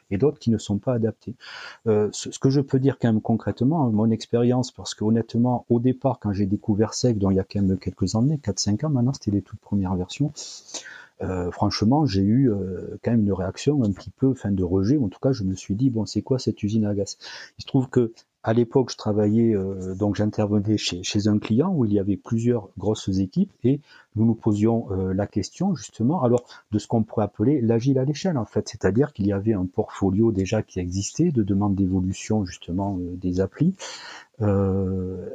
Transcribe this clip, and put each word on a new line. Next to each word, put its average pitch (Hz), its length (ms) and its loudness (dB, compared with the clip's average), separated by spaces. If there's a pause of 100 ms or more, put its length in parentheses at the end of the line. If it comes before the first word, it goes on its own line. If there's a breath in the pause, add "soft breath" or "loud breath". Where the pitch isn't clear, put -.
et 98 80 -2
d'autres 143 220 2
qui - 100 -2
ne 110 80 4
sont 101 220 -4
pas 131 140 -2
adaptées. 110 420 -4 (500 loud breath)
Euh, 107 280 2
ce, - 180 -10
ce - 80 -12
que 139 100 4
je 139 120 4
peux 139 180 0
dire 131 200 2
quand 120 120 2
même 107 100 2
concrètement, 127 640 0
hein, 117 60 0
mon 107 180 2
expérience, 120 640 0
parce - 240 -12
que - 80 -6
honnêtement, 117 640 0
au 120 100 4
départ, 127 400 0
quand 104 120 -2
j'ai 98 160 0
découvert 101 480 0
Safe, 120 220 0
dont 98 120 2
il 95 60 4
y 95 40 2
a 92 40 0
quand - 180 -4
même 95 160 2
quelques 95 380 -4
années, 139 240 2
quatre, - 200 -4
cinq 104 260 -2
ans 156 40 -2
maintenant, 135 240 2
c'était - 160 -8
les 101 140 0
toutes - 160 -18
premières 95 360 -2
versions, 143 360 -2 (920 loud breath)
euh, 90 260 -4
franchement, 110 560 2
j'ai 98 160 0
eu, 117 300 4
euh, 92 520 -6
quand 120 60 -2
même 117 120 4
une 101 120 2
réaction 95 500 0
un 101 80 2
petit - 200 -10
peu, 135 180 0
enfin, 104 220 -2
de 92 120 0
rejet, 95 340 2
ou 131 80 0
en 95 40 -2
tout - 100 -12
cas, 135 120 0
je 107 120 -4
me 95 120 -2
suis - 180 -6
dit, « 131 180 2
Bon, 107 140 -2
c'est - 160 -4
quoi 131 160 0
cette - 240 -4
usine 107 240 0
à 104 80 0
gaz ? » 98 240 -4 (400 loud breath)
Il - 60 -16
se - 40 -20
trouve 131 220 0
que, 117 240 0 (300 soft breath)
à 113 100 0
l'époque, 120 380 2
je - 60 -14
travaillais, 107 580 2
euh, 95 400 -4
donc 101 200 0
j'intervenais 104 640 0
chez, 90 240 -6
chez 104 260 -2
un 104 120 4
client 151 340 2
où 135 120 2
il 101 60 0
y 101 80 2
avait 98 180 0
plusieurs 117 600 -2
grosses 101 320 -2
équipes 98 420 0 (120)
et 143 180 2 (340 loud breath)
nous 107 100 2
nous 113 100 2
posions, 113 560 0
euh, 95 220 -2
la 101 140 -2
question, 175 480 -2
justement, 131 480 -2
alors, 120 220 2 (260 loud breath)
de 104 80 0
ce - 80 -6
qu'on 113 160 0
pourrait 107 220 -2
appeler 123 360 0
l'agile 117 360 2
à 131 80 2
l'échelle, 151 320 -2
en 107 80 -2
fait. - 240 -4
C'est-à-dire 107 420 0
qu'il 98 160 -2
y 101 60 2
avait 98 200 0
un 92 120 -2
portfolio 101 640 0
déjà 95 300 0
qui - 180 -8
existait 98 520 -2
de 117 120 2
demandes 98 320 2
d'évolution, 95 720 0
justement, 95 540 -6
euh, 90 180 -8
des 92 240 -2
applis, 160 340 0 (640 loud breath)
euh, 95 960 0